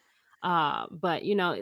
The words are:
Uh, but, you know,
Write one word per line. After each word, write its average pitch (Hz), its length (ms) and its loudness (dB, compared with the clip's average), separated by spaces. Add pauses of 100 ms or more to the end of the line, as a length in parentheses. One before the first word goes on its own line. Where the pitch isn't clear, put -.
(420)
Uh, 156 480 0
but, 165 340 -2
you 202 100 0
know, 180 280 2